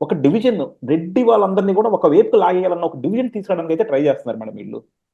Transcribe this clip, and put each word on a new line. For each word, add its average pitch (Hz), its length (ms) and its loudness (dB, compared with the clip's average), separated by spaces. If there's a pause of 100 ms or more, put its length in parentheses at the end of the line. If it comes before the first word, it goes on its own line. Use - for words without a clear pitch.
ఒక 196 120 -4
డివిజన్, 160 720 0
రెడ్డి 175 340 0
వాళ్ళందరినీ 196 520 2
కూడా 226 140 2
ఒక 185 180 0
వైపుకు 175 300 4
లాగేయాలన్న 180 460 0
ఒక 160 180 -6
డివిజన్ 233 300 -2
తీసుకురావడానికి 175 420 -6
అయితే 165 120 0
ట్రై 139 180 0
చేస్తున్నారు 123 360 -2
మేడం 107 180 -14
వీళ్ళు. 104 260 -14 (320)